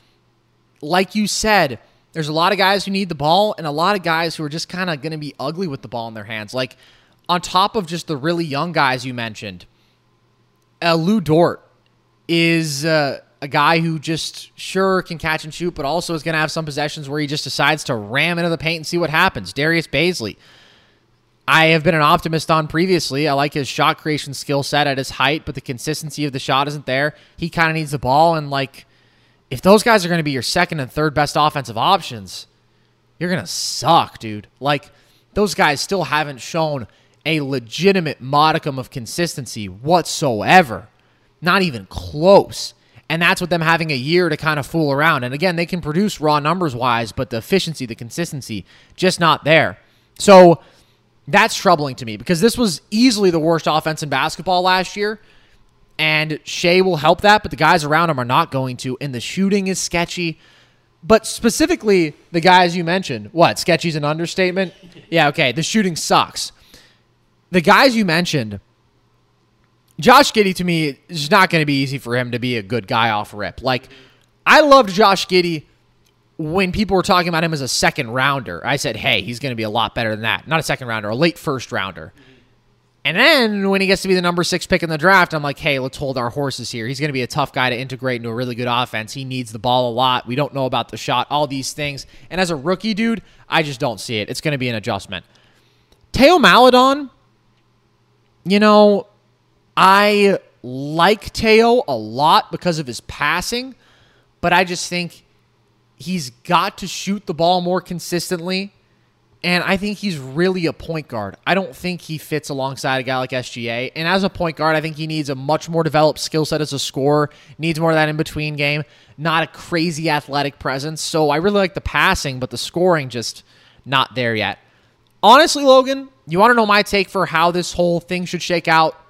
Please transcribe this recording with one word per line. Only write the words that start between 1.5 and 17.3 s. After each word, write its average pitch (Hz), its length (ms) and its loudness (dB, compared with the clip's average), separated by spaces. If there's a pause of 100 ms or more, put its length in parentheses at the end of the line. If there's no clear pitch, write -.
there's 156 160 -4
a 151 40 -6
lot 170 200 2
of 190 60 0
guys 196 280 2
who 196 60 -4
need 196 180 -2
the 170 40 -6
ball 170 440 2
and 165 80 -8
a 147 40 -4
lot 165 240 0
of 190 80 -4
guys 165 340 -2
who 160 80 -8
are 147 40 -8
just 160 220 -10
kinda 180 260 -6
gonna 156 220 -10
be 147 200 -10
ugly 160 280 -6
with 139 160 -8
the 120 60 -18
ball 117 200 -8
in 113 60 -14
their 107 100 -12
hands. 107 300 -10
Like, 131 220 -6 (520)
on 175 120 0
top 190 340 0
of 202 120 -4
just 165 200 -10
the 156 100 -4
really 170 280 -2
young 151 260 -4
guys 131 340 0
you 131 80 -8
mentioned, 110 540 -10 (1120)
uh, 165 140 2
Lou 185 260 2
Dort 156 400 2 (680)
is, 165 560 0
uh, 151 340 0 (240)
a 147 60 -10
guy 156 320 2
who 165 180 -2
just - 600 -8
sure 190 440 -2
can 170 160 -12
catch 156 260 -4
and 156 80 -14
shoot, 175 220 -6
but 160 100 -8
also 165 300 -2
is 147 80 -6
gonna 160 160 -4
have 156 120 0
some 160 140 -6
possessions 147 440 -6
where 147 120 -4
he 151 60 -2
just 147 180 -6